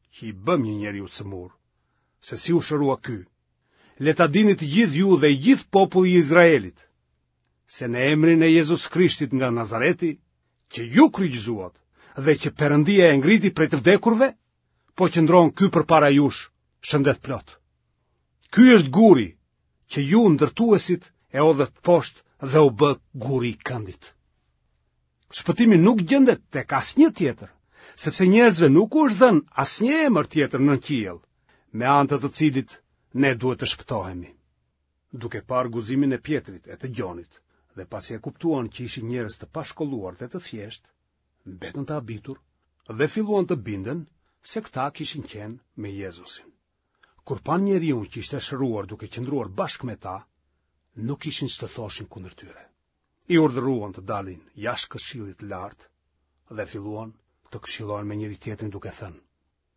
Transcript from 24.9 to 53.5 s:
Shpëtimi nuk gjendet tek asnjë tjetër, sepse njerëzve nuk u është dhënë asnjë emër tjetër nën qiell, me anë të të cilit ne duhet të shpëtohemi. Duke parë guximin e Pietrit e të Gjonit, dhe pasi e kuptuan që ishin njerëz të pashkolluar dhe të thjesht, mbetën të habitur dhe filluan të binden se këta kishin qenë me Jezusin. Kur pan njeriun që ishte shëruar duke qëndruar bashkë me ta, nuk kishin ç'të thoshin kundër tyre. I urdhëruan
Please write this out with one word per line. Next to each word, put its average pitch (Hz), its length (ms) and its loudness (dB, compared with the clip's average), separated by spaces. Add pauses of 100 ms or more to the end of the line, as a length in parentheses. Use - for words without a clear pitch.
Shpëtimi 208 440 4
nuk 208 240 4
gjendet 247 460 2
tek - 260 -10
asnjë 277 400 2
tjetër, 117 360 -4 (480)
sepse 156 280 -2
njerëzve 185 440 6
nuk 185 260 4
u 311 100 4
është 208 140 0
dhënë 226 220 6 (120)
asnjë 220 500 -2
emër 185 220 0
tjetër 135 380 -2
nën 139 180 2
qiell, 101 380 -8 (540)
me 113 120 -6
anë 139 240 2
të 139 100 -2
të 123 140 -6
cilit 135 380 -4 (420)
ne 135 220 0
duhet 127 260 -6
të 123 80 -6
shpëtohemi. 92 640 -10 (800)
Duke 113 320 -14
parë 127 240 -6
guximin 123 460 -4
e 117 60 -8
Pietrit 117 440 -10
e 90 120 -20
të 131 160 -14
Gjonit, 87 480 -14 (340)
dhe 92 100 -18
pasi 110 300 -14
e 110 80 -16
kuptuan 139 500 -6
që 123 120 -14
ishin 113 240 -14
njerëz 120 280 -10
të - 160 -20
pashkolluar 135 640 -10
dhe 123 120 -16
të 180 120 -14
thjesht, - 480 -18 (560)
mbetën 95 400 -16
të 151 140 -10
habitur 117 420 -16 (480)
dhe 117 180 -4
filluan 208 380 -4
të 139 160 -6
binden 104 400 -10 (440)
se 214 200 -12
këta 135 240 -8
kishin 147 400 -14
qenë 110 320 -18 (140)
me 101 180 -12
Jezusin. 95 560 -16 (800)
Kur 127 180 -12
pan 170 160 -2
njeriun 160 480 -2
që 113 140 -14
ishte 139 180 -12
shëruar 113 480 -6
duke 104 240 -18
qëndruar 123 400 -8
bashkë 151 320 -10
me 110 100 -12
ta, 95 220 -14 (800)
nuk 131 260 -10
kishin 139 320 -10
ç'të - 160 -16
thoshin 107 400 -16
kundër 92 240 -20
tyre. - 360 -20 (600)
I 175 80 2
urdhëruan 123 560 -2